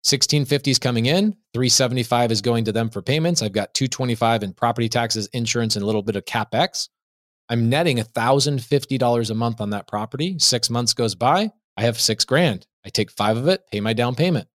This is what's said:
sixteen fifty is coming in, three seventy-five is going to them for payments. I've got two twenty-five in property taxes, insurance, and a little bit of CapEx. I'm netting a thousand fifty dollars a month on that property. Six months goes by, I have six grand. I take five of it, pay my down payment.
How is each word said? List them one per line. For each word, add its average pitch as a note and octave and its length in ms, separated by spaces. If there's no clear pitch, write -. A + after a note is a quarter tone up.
sixteen D3 400
fifty C#3 280
is B2+ 80
coming A#2+ 260
in, G3 320
three B2 160
seventy-five A#2+ 600
is G#2+ 120
going A#2 240
to G#2+ 80
them A2+ 160
for G2+ 120
payments. D#3+ 400
I've G#2 120
got G2+ 200
two C3+ 140
twenty-five A#2 560
in G2 80
property A#2 380
taxes, A2+ 380
insurance, A#2 500
and G2+ 60
a - 20
little G#2+ 180
bit G#2 140
of F#2+ 80
CapEx. - 640
I'm A#2 220
netting C#3 320
a - 20
thousand C3 580
fifty C3+ 360
dollars A#2+ 320
a A2+ 60
month A2+ 260
on G#2 80
that G#2 180
property. C3+ 500
Six B2+ 320
months A#2+ 240
goes A2 220
by, F3 360
I A2+ 60
have A#2 160
six - 260
grand. C3+ 420
I - 40
take G#2+ 220
five A2 260
of B2+ 100
it, F#3 140
pay G#2 80
my A2 140
down A#2+ 220
payment. D#3 340